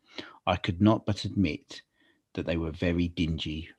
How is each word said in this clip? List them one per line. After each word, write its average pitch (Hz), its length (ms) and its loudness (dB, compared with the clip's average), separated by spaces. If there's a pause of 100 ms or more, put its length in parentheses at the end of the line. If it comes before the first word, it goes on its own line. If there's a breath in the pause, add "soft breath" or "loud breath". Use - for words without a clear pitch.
(460 loud breath)
I 90 100 2
could 87 240 -4
not 107 240 6
but - 220 -2
admit 90 560 -2 (500)
that 80 140 -6
they 82 100 0
were 82 140 -2
very 87 380 0
dingy 80 600 -4 (100)